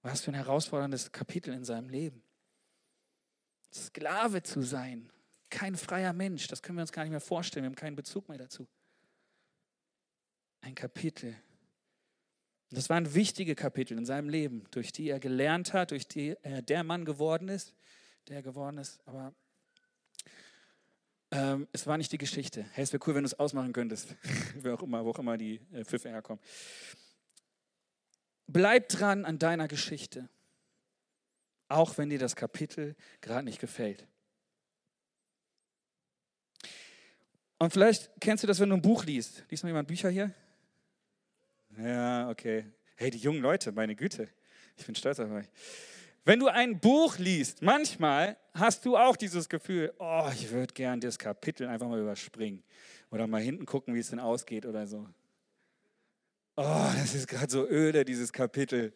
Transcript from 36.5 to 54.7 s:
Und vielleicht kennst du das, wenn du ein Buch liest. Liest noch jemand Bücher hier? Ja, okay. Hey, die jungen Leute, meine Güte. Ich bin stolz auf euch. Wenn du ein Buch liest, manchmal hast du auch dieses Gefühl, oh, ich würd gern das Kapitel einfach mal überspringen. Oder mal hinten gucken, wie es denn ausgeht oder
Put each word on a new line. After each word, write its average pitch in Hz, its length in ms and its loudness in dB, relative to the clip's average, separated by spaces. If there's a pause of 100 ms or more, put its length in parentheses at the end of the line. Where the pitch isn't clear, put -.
Und 165 140 4
vielleicht 208 360 8 (120)
kennst 214 220 4
du 214 40 2
das, 190 120 4
wenn 202 100 6
du 196 60 6
ein 180 60 4
Buch 208 220 8
liest. 139 460 -4
Liest 156 140 -6
noch 175 60 -4
jemand 151 180 0
Bücher 175 220 0
hier? 196 240 0 (1400)
Ja, 120 520 -2
okay. 110 360 -2 (300)
Hey, 127 140 -2
die 123 80 -6
jungen 143 240 0
Leute, 139 300 2
meine 107 240 -2
Güte. 131 340 -4 (480)
Ich - 80 -18
bin 110 100 -8
stolz 139 240 -2
auf 110 120 -4
euch. 104 160 -6 (800)
Wenn 220 120 10
du 269 80 6
ein 226 320 4
Buch 285 380 8
liest, 180 440 0
manchmal 180 760 4 (160)
hast 214 320 4
du 247 120 6
auch 247 180 10
dieses 175 320 -4
Gefühl, 165 500 -2
oh, 165 360 0
ich 113 180 -6
würd 123 240 -2
gern 127 240 -2
das 120 180 -4
Kapitel - 500 -4
einfach 120 200 -4
mal 117 140 0
überspringen. 104 600 -6 (480)
Oder 110 160 -2
mal 110 140 0
hinten 123 240 -4
gucken, 123 300 -2
wie 117 40 2
es 113 100 -4
denn 120 100 -6
ausgeht 117 460 -2
oder 107 220 -6